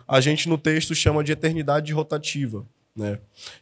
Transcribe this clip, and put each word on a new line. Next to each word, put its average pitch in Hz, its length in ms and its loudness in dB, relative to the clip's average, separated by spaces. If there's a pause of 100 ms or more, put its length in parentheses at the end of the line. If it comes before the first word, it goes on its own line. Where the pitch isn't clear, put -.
a 135 120 6
gente 151 300 2
no 160 80 2
texto 156 380 0
chama 151 280 2
de 147 80 -2
eternidade 151 640 0
rotativa, 147 720 -4 (300)
né? 104 240 -4 (420)